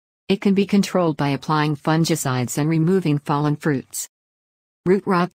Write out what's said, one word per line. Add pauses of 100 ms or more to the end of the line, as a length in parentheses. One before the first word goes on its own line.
(280)
It
can
be
controlled
by
applying
fungicides
and
removing
fallen
fruits. (760)
Root
rot,